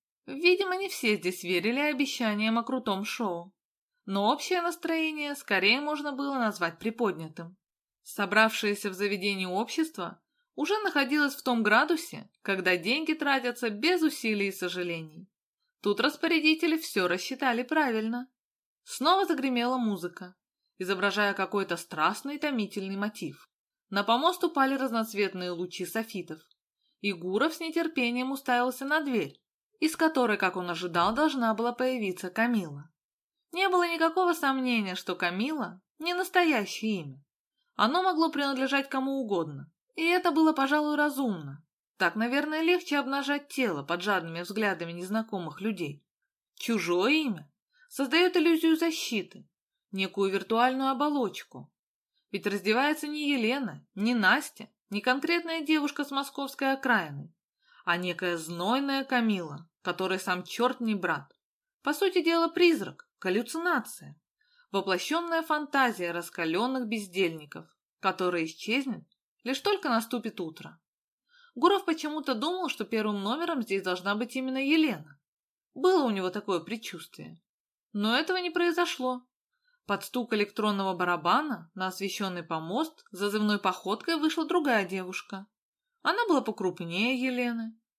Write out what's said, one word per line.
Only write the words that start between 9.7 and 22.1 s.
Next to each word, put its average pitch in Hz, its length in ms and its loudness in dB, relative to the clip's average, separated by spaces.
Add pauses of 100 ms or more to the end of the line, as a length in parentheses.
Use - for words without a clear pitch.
уже 359 240 0
находилось 294 560 0
в - 80 -16
том 240 180 2
градусе, 269 680 2 (120)
когда 185 340 2
деньги 277 380 0
тратятся 262 560 0
без 302 320 2
усилий 214 460 0
и 196 40 -4
сожалений. 175 800 -6 (520)
Тут 208 200 2
распорядители 311 760 4
всё 196 300 0
рассчитали 240 560 0
правильно. 247 640 0 (560)
Снова 359 420 2
загремела 254 520 0
музыка, 185 580 -4 (440)
изображая 196 560 2
какой-то 196 420 0
страстный 196 600 -2